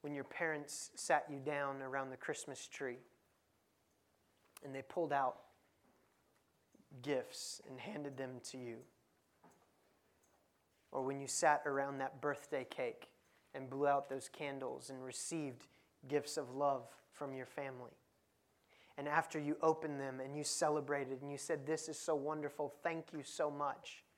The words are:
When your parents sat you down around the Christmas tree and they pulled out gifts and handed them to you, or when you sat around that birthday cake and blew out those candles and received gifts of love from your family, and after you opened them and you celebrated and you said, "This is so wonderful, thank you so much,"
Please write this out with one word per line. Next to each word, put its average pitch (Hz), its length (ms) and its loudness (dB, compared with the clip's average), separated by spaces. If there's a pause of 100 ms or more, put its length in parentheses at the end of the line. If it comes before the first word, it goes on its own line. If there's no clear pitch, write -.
When 147 80 -2
your 139 80 -2
parents 151 720 -2
sat - 340 4
you 139 80 -4
down 139 440 0
around 135 300 -2
the 127 40 -8
Christmas - 500 -6
tree 127 340 -6 (1600)
and 135 100 -8
they 135 80 -4
pulled 156 300 0
out 135 240 6 (1700)
gifts - 680 0
and 131 80 -10
handed 143 380 -6
them 127 260 -6
to - 160 -10
you, 117 200 -6 (2250)
or 135 100 0
when 135 160 0
you 135 80 -6
sat 147 380 6
around 139 320 2
that 135 240 -2
birthday 143 480 0
cake - 400 -4 (440)
and 135 160 -8
blew 139 160 2
out 143 220 6
those 135 220 -4
candles 135 600 -4
and 131 140 -8
received 131 640 -4 (400)
gifts 143 300 2
of 127 180 -4
love 139 320 4 (240)
from 139 220 -6
your 131 120 -4
family, 127 460 -8 (1080)
and 143 120 -4
after 160 280 4
you 151 240 2
opened 156 380 6
them 131 220 -4
and 139 160 -4
you 147 80 -2
celebrated 143 760 2
and 143 80 -6
you 143 80 -4
said, 143 280 -2
"This 156 240 0
is 147 100 -6
so 160 160 2
wonderful, 147 680 -2
thank 165 300 -2
you 147 120 -6
so 151 280 0
much," - 540 -4 (120)